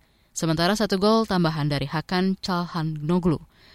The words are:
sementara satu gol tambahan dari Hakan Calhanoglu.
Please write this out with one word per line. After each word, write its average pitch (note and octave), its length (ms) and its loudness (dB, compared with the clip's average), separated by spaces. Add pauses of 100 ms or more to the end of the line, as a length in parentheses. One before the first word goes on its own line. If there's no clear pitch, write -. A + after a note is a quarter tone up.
(300)
sementara E3+ 480 0
satu G3+ 160 0
gol G#3+ 320 4
tambahan D#3 400 0
dari C#3+ 240 -2
Hakan F#3 480 -2
Calhanoglu. E3 1040 -2 (320)